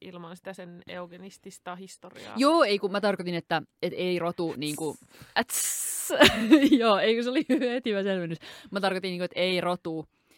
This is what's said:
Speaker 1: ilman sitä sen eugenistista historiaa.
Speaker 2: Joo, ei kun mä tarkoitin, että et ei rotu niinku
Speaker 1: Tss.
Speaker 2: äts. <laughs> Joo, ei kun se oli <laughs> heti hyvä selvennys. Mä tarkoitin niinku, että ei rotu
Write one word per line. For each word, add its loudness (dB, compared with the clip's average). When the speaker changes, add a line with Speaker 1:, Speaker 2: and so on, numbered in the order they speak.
Speaker 1:
ilman -16
sitä -14
sen -18
eugenistista -14
historiaa. -18
Speaker 2:
Joo, 6
ei 4
kun -2
mä -2
tarkoitin, 0
että -2
et -2
ei 0
rotu -2
niinku -4
Speaker 1:
Tss. -4
Speaker 2:
äts. -4
<laughs> 6
Joo, 4
ei 2
kun -2
se -4
oli 0
<laughs> 0
heti -4
hyvä 0
selvennys. -2
Mä -4
tarkoitin -2
niinku, -4
että -4
ei 2
rotu -4